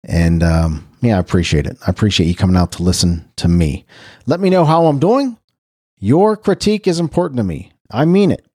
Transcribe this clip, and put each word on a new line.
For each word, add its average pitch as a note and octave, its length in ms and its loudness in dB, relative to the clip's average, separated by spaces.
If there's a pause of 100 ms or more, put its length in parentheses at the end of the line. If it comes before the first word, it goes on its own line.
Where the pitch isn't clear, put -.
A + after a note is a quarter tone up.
And, E2+ 400 0
um, E2 460 0 (140)
yeah, A#2 140 2
I F2+ 40 0
appreciate E2 460 -2
it. - 100 -10 (100)
I - 40 -2
appreciate G2 360 0
you F2 80 0
coming F#2 220 0
out F2 160 0
to - 100 -8
listen F2 540 -2
to - 120 -2
me. E2+ 360 0 (400)
Let E3 160 -2
me F#3+ 100 2
know F3+ 140 4
how E3 220 2
I'm C#3+ 120 2
doing. A#3 380 0 (640)
Your F#3 380 2
critique G#3 500 -2
is E3+ 120 0
important E3+ 380 -4
to A2+ 80 -2
me. D#2+ 280 -8 (180)
I C3 160 0
mean F#3 240 2
it. - 140 -4 (100)